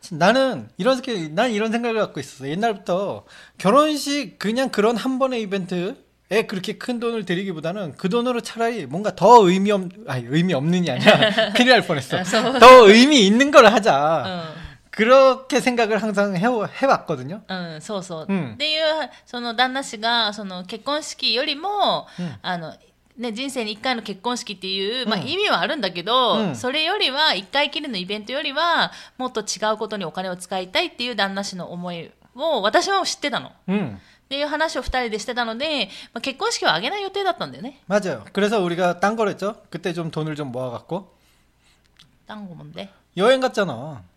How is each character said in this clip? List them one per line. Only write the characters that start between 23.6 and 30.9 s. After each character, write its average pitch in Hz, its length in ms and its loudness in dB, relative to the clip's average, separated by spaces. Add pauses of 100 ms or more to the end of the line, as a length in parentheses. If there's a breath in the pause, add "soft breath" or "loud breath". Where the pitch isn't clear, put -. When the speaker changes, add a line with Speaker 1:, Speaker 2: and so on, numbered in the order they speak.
Speaker 2:
に 214 80 -8
一 214 100 -10
回 262 140 -2
の 226 60 -10
結 190 200 -12
婚 240 160 -4
式 226 140 -12
っ 196 60 -14
て 190 100 -10
い 196 340 -4
う、 233 40 -6
ま 214 100 -2
あ、 - 20 -4
Speaker 1:
う 151 60 -6
ん。 - 40 -10
Speaker 2:
意 320 80 -6
味 403 120 -2
は 220 120 2
あ 175 60 -2
る 294 100 -4
ん 294 40 -8
だ 190 100 -4
け 170 140 -10
ど、 226 340 2
Speaker 1:
う 220 120 0
ん。 131 60 -6
Speaker 2:
そ 247 140 -6
れ 311 140 -2
よ 359 120 -2
り 381 140 0
は、 285 240 0
一 208 160 -10
回 294 200 -2
き 311 100 -8
り 302 80 -10
の 233 80 -8
イ 180 100 -8
ベ 202 120 -6
ン 208 60 -12
ト 240 80 -12
よ 269 80 -6
り 302 120 -6
は、 294 400 0 (260 loud breath)
も 254 80 -2
っ 247 60 -4
と 226 80 -4
違 - 180 -8 (160)
う - 20 -14
こ 214 120 -8
と 214 80 -8
に 196 80 -6
お 156 80 -8
金 185 160 -8
を 180 80 -8
使 185 240 -8
い 185 80 -8
た 277 120 -2
い 349 60 -2
っ 330 80 -12